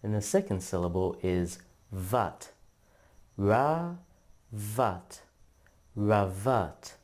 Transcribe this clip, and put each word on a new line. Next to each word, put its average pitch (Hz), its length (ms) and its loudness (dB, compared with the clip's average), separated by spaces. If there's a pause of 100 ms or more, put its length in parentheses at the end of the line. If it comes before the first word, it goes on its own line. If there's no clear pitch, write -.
and 107 120 -2
the 104 60 2
second 107 420 0
syllable 90 600 0
is 90 360 0 (340)
vat. 98 600 -2 (840)
Ra, 147 600 2 (560)
vat. 107 720 -2 (760)
Ravat. 101 1080 0